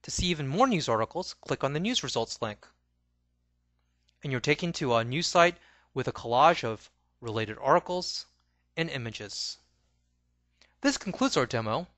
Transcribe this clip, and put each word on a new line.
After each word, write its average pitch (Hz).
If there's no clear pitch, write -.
To -
see 185
even 151
more 190
news 190
articles, 113
click -
on 139
the 151
news 226
results 117
link. 104
And 143
you're 127
taken 165
to 127
a 113
news 135
site 175
with 131
a 123
collage 131
of 110
related 110
articles 175
and 165
images. 117
This 269
concludes 247
our 131
demo. 117